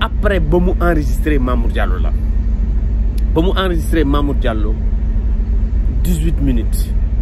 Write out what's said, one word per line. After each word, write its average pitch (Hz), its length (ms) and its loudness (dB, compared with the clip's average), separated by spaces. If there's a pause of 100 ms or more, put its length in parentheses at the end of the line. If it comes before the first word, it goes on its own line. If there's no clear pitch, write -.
après 202 400 0
ba 165 180 2
mu 180 220 2
enregistré 151 580 0
Mamour 123 320 0
Diallo 104 280 0
la. - 140 0 (1200)
Ba 160 80 2
mu 185 140 2
enregistré 175 480 0
Mamour 143 320 0
Diallo, 110 380 0 (1300)
dix-huit - 380 0
minutes. 120 500 0 (300)